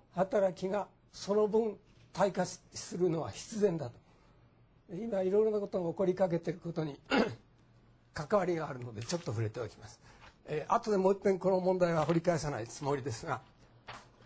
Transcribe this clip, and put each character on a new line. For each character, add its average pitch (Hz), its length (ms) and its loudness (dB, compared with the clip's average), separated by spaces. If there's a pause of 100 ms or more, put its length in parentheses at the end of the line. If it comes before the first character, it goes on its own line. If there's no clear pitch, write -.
(140)
働 190 400 2
き 190 140 -4
が - 200 -4 (240)
そ - 220 -2
の 214 120 4
分 214 300 2 (380)
退 190 180 2
化 180 140 0
し-、 - 120 -10 (140)
す - 240 -10
る 175 140 2
の 160 100 0
は 123 100 -6
必 - 300 -8
然 190 160 2
だ 135 140 -6
と。 - 120 -20 (920)
今 202 280 -2
い 185 80 0
ろ 202 120 4
い - 40 6
ろ 220 40 2
な 208 100 0
こ 202 80 -6
と 190 140 -2
が 170 80 -2
起 156 60 -4
こ 196 80 0
り 185 100 4
か 185 140 2
け 165 100 0
て 165 120 -6
い 156 40 -2
る - 80 -16
こ 170 100 -8
と 160 120 -4
に 143 140 -8 (100)
<clears throat> - 1040 -4
関 160 260 2
わ 185 60 0
り 170 120 0
が 156 120 -4
あ 156 40 -8
る 127 80 -10
の 120 120 -10
で、 104 100 -10
ち 117 120 -6
ょ 175 40 0
っ - 20 -10
と - 60 -12
触 117 160 -2
れ 107 80 -2
て 123 100 -8
お 107 80 -6
き - 100 -20
ま - 100 -18
す。 - 120 -20 (460)
え 151 220 -6
ー、 - 60 2
後 220 160 0
で 208 60 4
も 190 140 6
う - 20 6
一 196 100 -2
遍 196 160 4
こ 185 120 2
の 185 100 4
問 185 180 2
題 170 160 4
は 160 100 2
掘 170 100 4
り 165 60 4
返 170 180 2
さ 147 120 -4
な 123 100 -2
い 117 60 -6
つ - 160 -12
も 139 140 0
り 135 60 -4
で 123 100 -4
す 110 140 -10
が、 131 140 -4 (840)